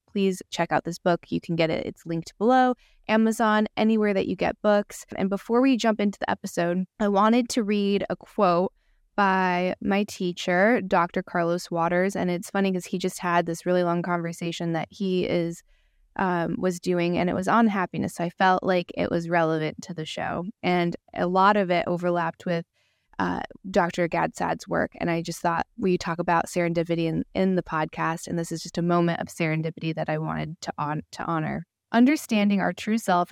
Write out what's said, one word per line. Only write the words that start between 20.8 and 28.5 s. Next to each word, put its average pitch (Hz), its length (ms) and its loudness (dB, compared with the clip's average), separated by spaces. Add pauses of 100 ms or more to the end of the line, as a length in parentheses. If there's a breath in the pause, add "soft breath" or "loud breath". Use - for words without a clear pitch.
a 180 140 -2
lot 190 320 4
of 180 120 0
it 175 160 2
overlapped 175 600 -2
with, 170 180 -2 (540)
uh, 180 220 -2 (300)
Doctor 180 380 2
Gad 165 280 -2
Saad's 165 300 -4
work. 170 300 -2
And 175 140 -2
I 165 100 0
just 165 200 -8
thought 170 260 -2 (100)
we 180 220 2
talk 170 200 -6
about 170 280 0
serendipity 170 580 0
in, 165 200 -2 (100)
in 190 220 2
the 170 60 2
podcast. 160 640 -4
And 175 120 -4
this 165 120 -6